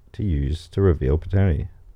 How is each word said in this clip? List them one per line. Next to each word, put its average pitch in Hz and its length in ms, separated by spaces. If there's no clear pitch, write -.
to 113 100
use 73 460
to - 120
reveal 76 380
paternity. 95 480